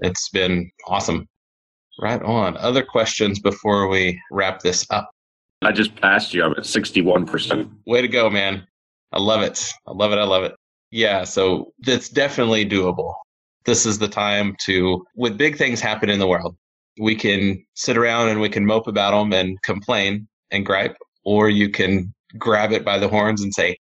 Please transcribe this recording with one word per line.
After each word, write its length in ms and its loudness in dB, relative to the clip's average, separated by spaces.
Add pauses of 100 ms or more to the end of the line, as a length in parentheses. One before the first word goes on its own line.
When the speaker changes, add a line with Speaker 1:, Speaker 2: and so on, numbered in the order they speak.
Speaker 1:
It's 260 -2
been 420 0 (160)
awesome. 400 -2 (720)
Right 220 -4
on. 360 0
Other 260 0
questions 560 0
before 480 0
we 420 0
wrap 320 -2
this 300 0
up? 180 -2 (540)
Speaker 2:
I 80 2
just 280 -2
passed 320 2
you. 120 0
I'm 80 2
at 160 -6
sixty-one 580 2
percent. 440 -4 (180)
Speaker 1:
Way 160 2
to 40 0
go, 220 2
man. 380 -2 (460)
I 60 -2
love 220 2
it. 260 -4 (200)
I 60 -12
love 180 0
it. 80 0
I 40 0
love 200 2
it. 100 -6 (380)
Yeah, 320 0
so 480 0 (160)
it's 200 0
definitely 640 0
doable. 460 -2 (500)
This 220 2
is 100 0
the 100 -2
time 480 -2 (100)
to, 380 0 (120)
with 240 -2
big 180 2
things 240 -2
happen 300 -2
in 80 2
the 80 2
world, 280 0 (460)
we 140 2
can 500 0 (100)
sit 220 -2
around 320 2
and 120 0
we 80 0
can 140 -2
mope 220 2
about 340 2
'em 140 0
and 300 0
complain 640 -2 (240)
and 160 -2
gripe, 280 0 (300)
or 240 4
you 200 2
can 440 0 (240)
grab 360 2
it 120 -2
by 140 0
the 80 2
horns 340 0
and 140 -4
say, 200 0 (180)